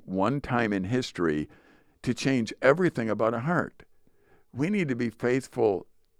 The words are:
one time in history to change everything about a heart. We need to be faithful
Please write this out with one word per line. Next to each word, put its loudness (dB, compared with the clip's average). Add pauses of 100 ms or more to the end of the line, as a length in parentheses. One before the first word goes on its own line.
one -2
time -2
in -2
history -2 (540)
to -2
change 0
everything 2
about 0
a -4
heart. -4 (680)
We -2
need 0
to -2
be -2
faithful 0 (320)